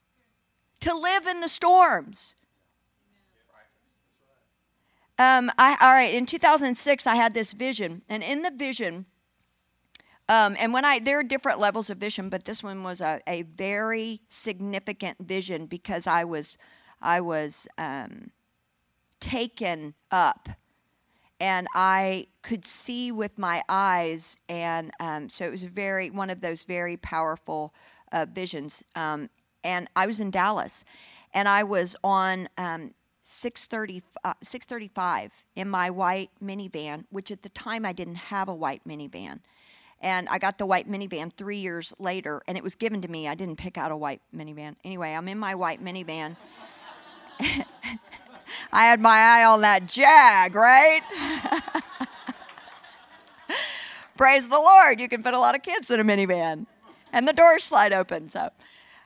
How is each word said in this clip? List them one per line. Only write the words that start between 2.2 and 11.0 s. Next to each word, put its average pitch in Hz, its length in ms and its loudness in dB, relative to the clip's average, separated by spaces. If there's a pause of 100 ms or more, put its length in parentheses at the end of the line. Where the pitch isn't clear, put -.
Um, 254 400 4
I, 269 220 6
all 262 120 10
right, 247 220 4
in 247 120 -2
two 330 120 -8
thousand 285 400 2
six, 285 260 0
I 233 120 2
had 233 180 2
this 220 180 -6
vision, 202 560 -8
and 220 140 -8
in 285 200 -6
the 359 100 -6
vision, 226 540 -8 (1200)
um, 208 280 4
and 226 160 -2
when 262 120 0
I, 269 160 2